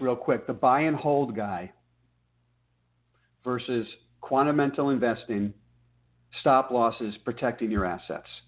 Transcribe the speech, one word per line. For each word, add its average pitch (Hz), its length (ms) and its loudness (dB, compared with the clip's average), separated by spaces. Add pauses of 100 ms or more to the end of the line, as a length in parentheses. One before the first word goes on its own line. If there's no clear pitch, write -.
real 127 140 0
quick. - 320 -2
The - 60 -6
buy 127 280 4
and 156 140 2
hold 143 400 0
guy 98 380 -6 (1700)
versus 123 440 -2 (360)
quantamental 143 720 2
investing, 110 640 0 (840)
stop 135 300 4
losses, 113 540 0
protecting 117 460 -4
your 104 140 0
assets. 82 440 -6 (200)